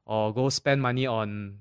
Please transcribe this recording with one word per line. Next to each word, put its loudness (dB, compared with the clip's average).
or 0
go 2
spend 2
money 0
on -4